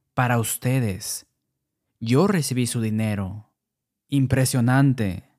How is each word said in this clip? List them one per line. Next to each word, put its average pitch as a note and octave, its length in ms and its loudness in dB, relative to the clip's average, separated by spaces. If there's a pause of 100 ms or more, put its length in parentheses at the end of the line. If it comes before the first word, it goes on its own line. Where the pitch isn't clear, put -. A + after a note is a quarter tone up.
(120)
para B2 260 2
ustedes. A#2 880 -4 (760)
Yo B2 260 2
recibí C3+ 400 0
su A#2 160 -4
dinero". G#2+ 680 -4 (580)
Impresionante, C3 1300 2